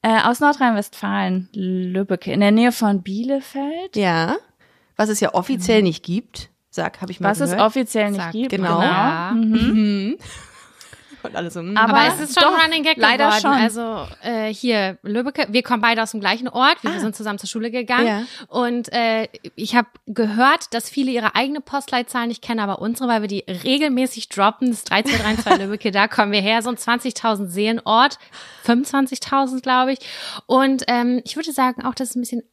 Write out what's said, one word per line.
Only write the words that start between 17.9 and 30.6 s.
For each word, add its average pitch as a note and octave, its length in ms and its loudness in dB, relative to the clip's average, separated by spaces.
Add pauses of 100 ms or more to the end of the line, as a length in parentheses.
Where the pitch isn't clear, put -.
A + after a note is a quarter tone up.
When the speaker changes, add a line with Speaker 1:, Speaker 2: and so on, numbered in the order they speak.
Speaker 2:
Ja. G#3+ 160 0 (260)
Speaker 3:
Und, A#3+ 460 -2
äh, A3+ 340 0 (280)
ich A3 200 -4
hab A#3+ 120 4 (180)
gehört, A#3 680 2
dass A#3+ 120 -4
viele C4 220 -2
ihre A#3 240 -2
eigene C4+ 280 0
Postleitzahl B3 680 -4
nicht A#3 160 -8
kennen, A3+ 160 -4
aber G3+ 200 -2
unsere, A#3 300 -2
weil A3+ 120 2
wir G#3 60 -4
die G3 200 -4
regelmäßig B3+ 840 -2
droppen, A3 400 2
das A3+ 140 -4
drei G3+ 180 0
zwei C4+ 160 -2
drei G#3+ 180 0
zwei G#3 200 2
<laughs> G3 100 -2
Lübbecke, G#3 240 -4
da G3 180 2
kommen G#3 240 0
wir G3+ 100 2
her. A3 200 2
So A#3 80 -4
ein A#3+ 80 -4
zwanzigtausend A3+ 720 -2
Seelenort. A3 680 2 (420)
Fünfundzwanzigtausend, C4 1000 0
glaub B3+ 260 2
ich. C4+ 80 -2 (480)
Und, C4+ 420 4